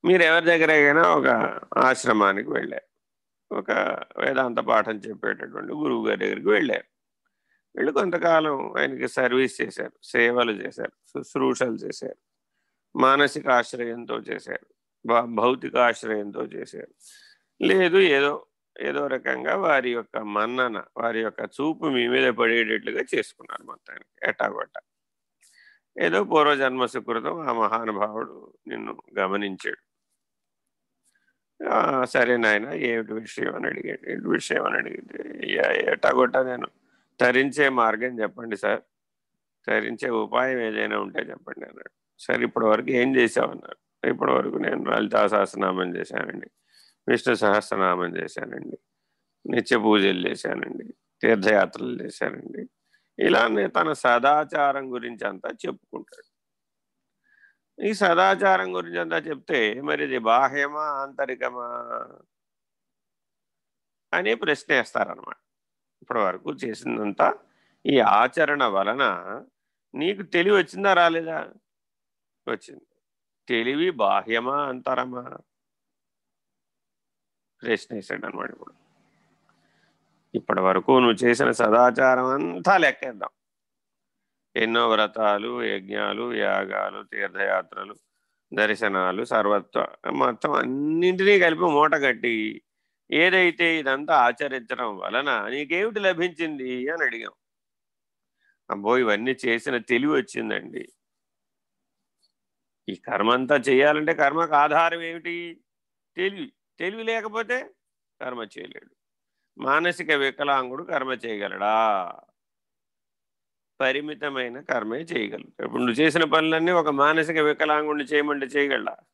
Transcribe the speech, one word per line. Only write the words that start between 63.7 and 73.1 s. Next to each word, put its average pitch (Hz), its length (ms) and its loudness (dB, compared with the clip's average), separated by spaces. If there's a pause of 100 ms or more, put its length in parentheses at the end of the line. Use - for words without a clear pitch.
అనే 98 220 0
ప్రశ్న 143 400 -2
వేస్తారన్నమాట. 113 640 -2 (640)
ఇప్పటి 120 180 -2
వరకు 95 320 -2
చేసిందంతా 110 760 -2 (580)
ఈ 139 160 4
ఆచరణ 131 640 4
వలన 107 400 2 (880)
నీకు 190 280 -4
తెలివి 175 340 2
వచ్చిందా, 190 380 0
రాలేదా? 165 440 2 (1080)
వచ్చింది. - 400 -10 (640)